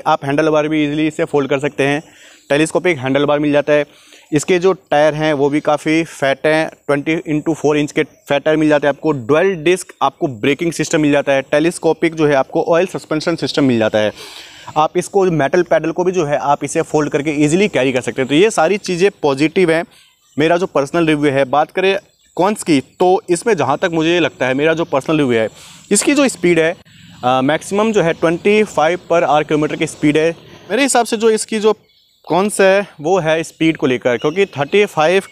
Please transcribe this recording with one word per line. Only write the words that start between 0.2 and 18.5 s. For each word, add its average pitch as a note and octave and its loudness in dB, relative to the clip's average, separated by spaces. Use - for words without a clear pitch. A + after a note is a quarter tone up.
हैंडल D3 0
बार D3+ 2
भी D#3 0
easily D3+ -2
इसे D#3 -4
fold C#3+ -2
कर C#3+ 0
सकते C3+ -4
हैं। C#3+ 0
Telescopic D#3+ 0
हैंडल C3+ 0
बार D3 0
मिल D3 0
जाता D3 0
है। D3 2
इसके F3 0
जो F#3 2
टायर D3 0
हैं D#3 -2
वो C#3+ 0
भी D3 0
काफ़ी D#3 0
fat C#3 -2
हैं, D#3 0
ट्वेंटी C#3+ -2
इंटू D#3+ -2
four D3 0
inch D3 -2
के D#3 0
फैट - -4
टायर D#3 2
मिल D#3 2
जाते D3 2
हैं C#3+ 2
आपको। D#3 -2
Dual D3+ 0
disc E3+ -2
आपको C#3 -2
breaking C3+ -2
system D#3 -2
मिल C#3+ 2
जाता C#3 0
है। C3+ 2
Telescopic D#3+ -2
जो D#3 0
है D3 2
आपको C#3 0
ऑयल F3 0
suspension D#3 -4
system D3 -2
मिल B2 2
जाता G#2+ 0
है। G#2+ 0
आप D#3 0
इसको F#3 0
metal E3 0
paddle D#3+ -2
को F3+ -4
भी F#3 0
जो F3 -2
है C#3+ -2
आप C#3+ -2
इसे D#3+ -4
fold D3+ -2
करके D3 -2
easily D3+ 0
carry C3 0
कर B2 -2
सकते B2 -6
हैं। A#2+ -4
तो C#3 -2
ये G3+ 4